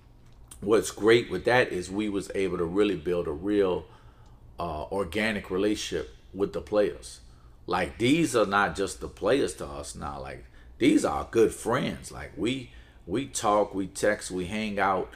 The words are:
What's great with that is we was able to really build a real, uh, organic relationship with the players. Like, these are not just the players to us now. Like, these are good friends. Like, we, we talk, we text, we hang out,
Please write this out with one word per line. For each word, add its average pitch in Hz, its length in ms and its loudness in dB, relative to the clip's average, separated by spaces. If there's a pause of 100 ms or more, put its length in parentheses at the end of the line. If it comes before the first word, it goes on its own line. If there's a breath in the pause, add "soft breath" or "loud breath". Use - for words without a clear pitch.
(600 soft breath)
What's 101 300 4
great 110 380 4
with 90 160 -4
that 120 260 4
is 90 200 -6
we 107 160 -2
was 98 260 -4
able 95 260 -2
to 87 60 0
really 98 300 2
build 85 320 -2
a 80 40 -4
real, 95 540 2 (760 soft breath)
uh, 80 260 -6
organic 101 680 -2
relationship 95 640 -2 (180)
with 95 200 -2
the 82 80 -6
players. 98 580 0 (480 soft breath)
Like, 87 300 -2
these 139 380 4
are 107 100 6
not 95 300 2
just 95 260 -4
the 78 80 -8
players 110 460 0
to 92 100 -10
us 76 300 -10
now. 71 260 -8
Like, 65 240 -12 (320 soft breath)
these - 260 4
are 73 260 -2
good 113 240 6
friends. 113 580 -4
Like, - 260 -12
we, 123 340 -4 (340 soft breath)
we 120 200 -4
talk, 104 480 2
we 95 140 -4
text, - 440 0
we 92 140 -4
hang 104 340 -4
out, 95 360 0